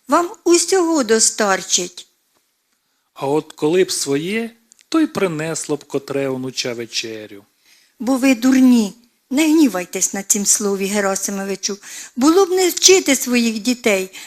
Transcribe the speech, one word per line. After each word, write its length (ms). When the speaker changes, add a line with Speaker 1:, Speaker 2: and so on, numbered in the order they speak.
Speaker 1:
вам 220
усього 600
достарчить. 1040
Speaker 2:
А 140
от 260
коли 300
б 80
своє, 580
то 100
й 80
принесло 680
б 80
котре 460
онуча 440
вечерю. 680
Speaker 1:
Бо 180
ви 180
дурні, 580
не 160
гнівайтесь 680
на 100
цім 220
слові, 400
Герасимовичу. 920
Було 300
б 40
не 200
вчити 460
своїх 440
дітей, 520